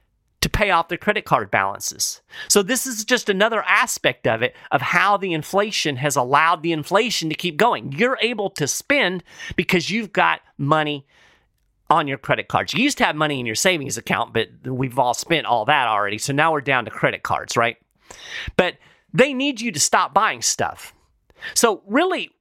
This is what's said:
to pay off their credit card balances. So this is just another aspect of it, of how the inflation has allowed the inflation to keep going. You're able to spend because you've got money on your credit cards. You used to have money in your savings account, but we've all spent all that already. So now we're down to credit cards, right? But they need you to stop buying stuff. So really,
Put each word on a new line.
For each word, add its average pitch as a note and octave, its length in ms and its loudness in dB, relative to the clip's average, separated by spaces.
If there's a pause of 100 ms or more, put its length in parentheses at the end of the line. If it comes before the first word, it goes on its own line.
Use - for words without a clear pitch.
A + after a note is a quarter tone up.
(420)
to - 80 -2
pay G#3+ 220 2
off E3 180 2
their F3 80 -4
credit G#3 280 -2
card A2+ 260 0
balances. - 720 -2 (260)
So G3+ 140 4
this A3+ 240 -2
is A3 180 -8
just A#3+ 240 0
another F#3+ 360 0
aspect F#3+ 640 2
of A2+ 140 2
it, B2 140 -2 (160)
of C3+ 100 2
how F3+ 360 2
the F#3 180 -2
inflation E3+ 600 -2
has C#3 200 0
allowed D3 460 2
the E3+ 100 0
inflation F3+ 560 0
to - 60 -4
keep D#3+ 220 -6
going. C#3 360 0
You're A3 300 0
able G#3 280 -2
to D3 160 -4
spend F#3 560 0 (340)
because E3 340 0
you've A3 220 -4
got E3 280 2 (160)
money D3 500 0 (840)
on D3+ 180 4
your C3+ 100 -4
credit A#2+ 300 -2
cards. G2 240 -2
You A3 100 0
used C#4 160 0
to B3 60 2
have E3+ 100 2
money D3+ 240 -2
in B2 80 -4
your A2 80 -4
savings C#3 440 -2
account, A2+ 340 -2
but A2 160 0 (160)
we've B2+ 340 -4
all B2 160 2
spent C#3+ 320 -2
all A2 200 0
that C#3 220 2
already. G#2 300 -2
So - 140 -4
now D#3 200 2
we're D3+ 100 0
down B2 240 0
to A2 40 -8
credit - 320 -2
cards, - 320 -4
right? A#2 220 0 (800)
But F3+ 200 2 (360)
they C4+ 220 4
need C4 260 -2
you A#3 120 -4
to D3 60 -6
stop F3 360 2
buying F3+ 280 2
stuff. - 520 -4 (600)
So A3+ 320 2
really, C4+ 440 0 (100)